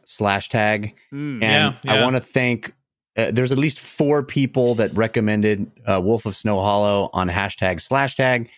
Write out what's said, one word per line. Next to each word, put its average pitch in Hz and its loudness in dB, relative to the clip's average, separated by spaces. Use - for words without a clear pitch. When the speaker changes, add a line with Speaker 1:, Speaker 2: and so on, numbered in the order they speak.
Speaker 1:
slash 101 -2
tag. 107 0
Speaker 2:
Mm. 139 -6
Speaker 1:
And 139 2
Speaker 3:
Yeah, 135 -2
Speaker 1:
I 135 2
Speaker 3:
yeah. 131 4
Speaker 1:
wanna 127 0
thank, 123 -2
uh, 110 0
there's 127 0
at 131 2
least 147 0
four 147 0
people 127 0
that 107 0
recommended, 107 0
uh, 98 2
Wolf 110 0
of 98 -6
Snow 104 0
Hollow 101 2
on 92 0
hashtag 92 -2
slash 135 -2
tag. 123 0